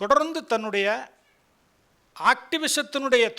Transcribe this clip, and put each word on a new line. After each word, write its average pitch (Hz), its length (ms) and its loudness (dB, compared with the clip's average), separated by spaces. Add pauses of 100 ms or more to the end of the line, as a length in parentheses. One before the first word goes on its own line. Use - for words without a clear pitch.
தொடர்ந்து 302 440 2
தன்னுடைய 208 420 -2 (1400)
ஆக்டிவிசத்தினுடைய 269 960 0 (140)